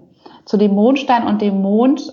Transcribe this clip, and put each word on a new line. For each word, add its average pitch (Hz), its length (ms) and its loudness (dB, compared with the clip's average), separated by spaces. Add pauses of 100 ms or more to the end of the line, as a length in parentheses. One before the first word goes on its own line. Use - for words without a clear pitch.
(440)
Zu - 120 -4
dem 202 180 2
Mondstein 233 520 0
und 208 160 -2
dem 196 180 -2
Mond 220 420 0 (100)